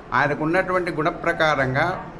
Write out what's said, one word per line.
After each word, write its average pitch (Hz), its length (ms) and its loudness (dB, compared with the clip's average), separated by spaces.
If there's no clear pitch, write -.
ఆయనకు 143 300 2
ఉన్నటువంటి 180 480 0
గుణ 156 180 -2
ప్రకారంగా 160 1120 0